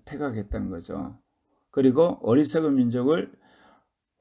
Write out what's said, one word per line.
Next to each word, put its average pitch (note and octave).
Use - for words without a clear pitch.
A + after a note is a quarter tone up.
택하겠다는 A2
거죠. E2+
그리고 C#3
어리석은 D3
민족을 B2+